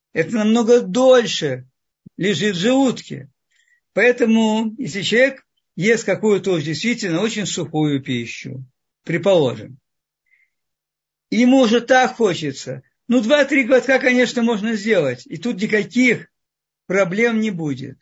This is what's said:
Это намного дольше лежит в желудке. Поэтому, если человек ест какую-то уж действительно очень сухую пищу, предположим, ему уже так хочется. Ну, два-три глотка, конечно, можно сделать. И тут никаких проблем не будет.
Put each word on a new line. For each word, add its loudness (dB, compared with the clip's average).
Это -2
намного 4
дольше 2
лежит -2
в -6
желудке. -2
Поэтому, 2
если -8
человек 0
ест 0
какую-то 0
уж -2
действительно -4
очень -4
сухую -2
пищу, -10
предположим, 0
ему 4
уже 4
так 2
хочется. -4
Ну, 2
два-три 2
глотка, 2
конечно, 0
можно -2
сделать. -2
И -12
тут -6
никаких 0
проблем 0
не -2
будет. -8